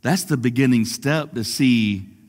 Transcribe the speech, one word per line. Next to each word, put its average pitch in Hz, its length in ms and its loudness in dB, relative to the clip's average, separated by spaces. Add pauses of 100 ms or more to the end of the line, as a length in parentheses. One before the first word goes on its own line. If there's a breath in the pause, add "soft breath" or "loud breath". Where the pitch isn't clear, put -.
that's 185 220 -2
the 151 120 0
beginning 123 480 2
step 147 500 -4
to 117 100 -6
see 110 640 0 (200)